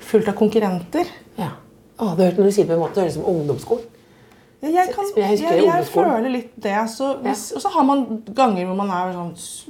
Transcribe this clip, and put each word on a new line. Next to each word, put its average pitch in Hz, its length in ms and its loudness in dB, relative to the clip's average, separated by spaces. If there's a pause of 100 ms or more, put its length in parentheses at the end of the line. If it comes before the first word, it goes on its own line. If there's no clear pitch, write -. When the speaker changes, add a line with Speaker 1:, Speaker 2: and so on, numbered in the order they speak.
Speaker 1:
fullt 208 280 2
av 202 60 0
konkurrenter. 208 680 0 (320)
Speaker 2:
Ja. 135 140 -6 (480)
Å, 196 180 -2
det 185 140 6
hørte, 180 100 -2
når 196 80 6
du 202 80 2
sier 196 100 6
det 165 60 0
på 170 80 2
en 160 60 0
måte, - 80 -6
det 190 100 2
høres 151 140 -2
ut - 20 -4
som - 140 -6
ungdomsskolen. 151 500 -2 (800)
Speaker 1:
Ja, 302 60 -2
jeg 359 180 4
Speaker 2:
Så, - 60 -6
Speaker 1:
kan, 403 100 -4 (120)
Speaker 2:
jeg 202 120 2
husker 403 160 2
Speaker 1:
jeg, 339 80 2
Speaker 2:
i 415 140 6
Speaker 1:
jeg - 20 8
Speaker 2:
ungdomsskolen. - 460 2
Speaker 1:
føler 233 180 0
litt 240 200 -6 (120)
det, 202 120 0 (120)
så 269 240 -4
Speaker 2:
Ja. 269 60 -6 (100)
Speaker 1:
hvis, 247 240 -6
og 269 80 -6
så 392 140 -2
har 294 100 4
man 247 380 0 (100)
ganger 208 320 2
hvor 185 120 -4
man 202 120 -2
er 185 240 -2
sånn, 170 240 -8
s-, - 340 -16